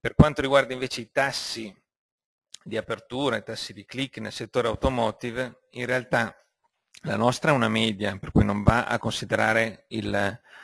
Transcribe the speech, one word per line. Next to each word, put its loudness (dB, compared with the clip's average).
Per -4
quanto 6
riguarda 4
invece -6
i -12
tassi -4
di -8
apertura, -2
i -4
tassi -10
di -16
click -8
nel -8
settore -2
automotive, -2
in -8
realtà 0
la -4
nostra 2
è 6
una 2
media, 0
per -12
cui 4
non 0
va 4
a -2
considerare 0
il, -2